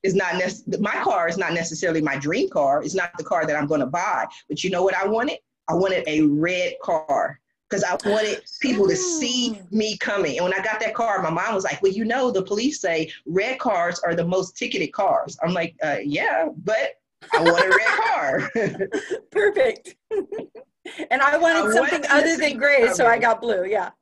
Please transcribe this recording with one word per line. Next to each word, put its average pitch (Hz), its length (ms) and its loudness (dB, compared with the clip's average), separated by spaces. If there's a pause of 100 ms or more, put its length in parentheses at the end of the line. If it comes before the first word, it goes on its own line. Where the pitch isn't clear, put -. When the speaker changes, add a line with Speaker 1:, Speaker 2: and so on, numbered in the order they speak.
Speaker 1:
is 190 100 0
not 180 220 0
nec-, 185 440 -4
my 214 220 -2
car 185 260 0
is 175 80 -4
not 175 160 -2
necessarily 170 480 -2
my 143 160 -2
dream 175 320 -2
car. 143 360 2
It's 151 100 -8
not 175 240 -2
the 160 60 -8
car 165 200 0
that 151 120 -2
I'm 147 100 -2
gonna 143 200 0
buy. 170 400 -2 (220)
But - 140 -6
you 185 80 -2
know 180 140 0
what 185 100 2
I 190 120 -2
wanted? 226 320 -2 (300)
I 160 60 -2
wanted 185 320 0
a 156 160 0
red 170 580 0
car. 156 600 -2 (300)
'Cause 190 120 0
I 180 140 -2 (120)
wanted 208 340 0 (180)
people 208 260 2
to - 80 4
see 254 640 -2
Speaker 2:
Mm. 185 140 -16
Speaker 1:
me 214 240 0
coming. 180 400 -2
And 170 80 0
when 185 80 0
I 190 100 -2
got 214 180 -4
that 220 140 -2
car, 208 280 0
my 160 80 0
mom 190 240 -2
was 190 100 -2
like, 139 180 -4
"Well, 196 80 4
you 214 140 -4
know, 247 260 0
the 190 120 0
police 226 400 -2
say 160 280 -2 (140)
red 214 340 -2
cars 175 420 0
are 170 140 0
the 170 120 0
most 185 320 -2
ticketed 196 340 -4
cars." 165 500 0
I'm 170 120 -2
like, 170 280 -4
"Uh, 147 220 -2
yeah, 202 500 0
but 220 360 -2 (420)
I - 100 4
want 170 220 6
a 190 60 2
red - 180 4 (160)
car." 143 500 0
<laughs> - 800 -4
Speaker 2:
Perfect. 392 640 0 (140)
<laughs> 415 140 -2 (880)
And 269 100 2
I 285 160 4
wanted 330 200 4
Speaker 1:
I - 40 2
wanted 214 140 0
Speaker 2:
something 294 260 2
Speaker 1:
them - 80 -2
to 277 60 8
Speaker 2:
other 302 180 6
Speaker 1:
see - 60 -2
Speaker 2:
than 302 140 2
Speaker 1:
me - 40 -
Speaker 2:
gray, 269 340 6
so - 120 2
I 233 60 6
Speaker 1:
coming. 226 100 4
Speaker 2:
got 226 200 2
blue, 208 260 0
yeah. 190 240 -2 (120)